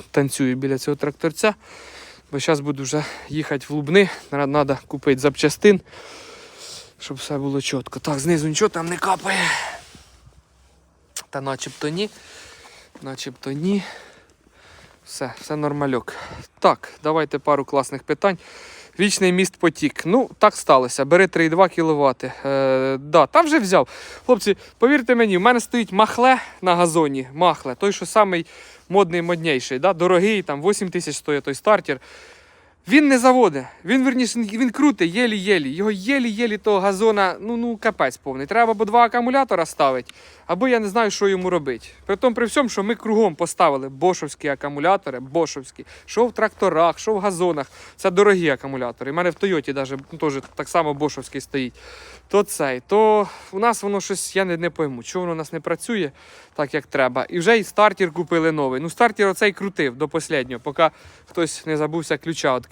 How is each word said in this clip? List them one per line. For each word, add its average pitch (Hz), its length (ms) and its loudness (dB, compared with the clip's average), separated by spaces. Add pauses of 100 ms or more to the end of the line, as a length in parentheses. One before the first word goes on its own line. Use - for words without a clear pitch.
(100)
танцюю 131 460 0
біля 135 220 -4
цього 143 180 -4
тракторця. 160 580 -2 (800)
Бо 139 80 -4
щас 147 200 0
буду 139 220 -6
вже 147 220 -4 (240)
їхати 143 400 -6
в 143 40 -8
Лубни, 156 360 2 (240)
на-, 143 140 0
надо 139 400 0
купити 135 340 -2
запчастин, 151 600 2 (1200)
щоб - 180 -10
все 143 220 -6
було 139 220 -2
чітко. - 400 -8
Так, 147 180 -4
знизу 156 300 0
нічого 180 200 2
там 165 180 -4
не 175 100 -6
капає. 185 540 -2 (1800)
Та 139 100 -8
начебто 135 480 -8
ні. 196 220 -4 (920)
Начебто 135 500 -12
ні. 185 300 -2 (1200)
Все, 127 340 -10
все 151 160 -8
нормальок. 147 560 -4 (460)
Так, - 340 2 (100)
давайте 151 360 -2
пару 143 260 0
класних 135 380 -4
питань. 180 360 -2 (600)
Вічний 190 340 2
міст 180 240 0
потік. - 480 -2
Ну, 220 340 2
так 214 180 4
сталося. 131 480 2
Бери 180 220 6
три 170 180 0
і 160 40 2
два 175 200 4
кіловати. 143 640 0 (120)
Е, 135 560 0
да, 151 260 4
та 311 140 6
вже 311 180 2
взяв. 185 300 2 (380)
Хлопці, 208 300 2 (220)
повірте 254 360 4
мені, 220 220 4
в 175 40 2
мене 240 200 4
стоїть 233 320 -4
Махле 233 460 4 (240)
на 180 140 2
газоні. 156 580 0
Махле. 151 400 0
Той, 202 180 -2
що 175 140 -8
самий 190 400 2 (420)
модний, 175 340 2
модніший, 160 560 -2
да? 180 140 2
Дорогий, 180 500 2
там 143 200 -6
вісім 196 260 -2
тисяч 165 280 -6
стоїть 143 280 -4
той 139 100 -6
стартер. 175 460 0 (880)
Він 285 200 4
не 262 100 4
заводить, 226 460 4 (200)
він, 254 200 2
верніше, 247 360 0
він 226 300 -2
крутить 208 440 2
єлі-єлі. 202 540 0
Його 185 220 -2
єлі-єлі 220 680 -2
того 202 220 2
газона, 196 600 2
ну, 226 160 -6
ну, 233 200 -4
капець 170 400 -2
повний. 135 300 -8
Треба 226 260 2
або 220 120 -2
два 233 200 4
акумулятора 240 640 0
ставити, 131 460 -2 (340)
або 185 220 0
я 240 120 2
не 208 80 -4
знаю, 208 220 0
що 202 180 0
йому 185 220 0
робити. 139 360 -4 (180)
При 196 120 -2
тому, 247 180 2
при 240 120 0
всьому, 254 220 0
що 196 140 -4
ми 220 120 -2
кругом 214 400 2
поставили 143 540 0
бошовські 147 600 -2
акумулятори, 143 720 -2
бошовські. 139 680 -6 (180)
Що 233 220 0
в 214 60 -6
тракторах, 170 680 0
що 220 160 -2
в 196 40 0
газонах. 175 480 -2 (300)
Це 190 140 0
дорогі 185 380 4
акумулятори. 131 640 -6
У 147 40 -6
мене 175 160 0
в 156 40 -12
Тойоті 170 380 -2
даже, 135 260 -6 (140)
ну, 160 60 -16
теж 139 240 -2 (120)
так 147 140 -8
само 151 260 0
бошовський 139 460 -6
стоїть. 127 340 -8 (540)
То 202 140 2
цей, 135 440 -4
то 214 420 2 (240)
у 190 60 -8
нас 226 240 0
воно 202 180 -2
щось, - 360 -6
я 190 80 2
не, 175 120 -2
не 170 140 -4
пойму, 135 320 -6
чого 185 200 -8
воно 175 100 -4
у 160 40 -6
нас 156 160 -10
не 160 80 -10
працює 170 500 -4 (440)
так, 147 200 -4
як 143 120 -4
треба. 131 420 0
І 175 100 -6
вже 220 200 2
і 196 60 -2
стартер 208 480 2
купили 160 400 0
новий. 135 280 -2
Ну, 165 100 -6
стартер 214 380 2
оцей 196 240 0
крутив 160 440 -4
до 147 160 -4
останнього, 131 480 -4
поки 151 300 2 (360)
хтось - 400 -4
не 156 100 -2
забувся 151 420 -2
ключа 147 420 -2 (120)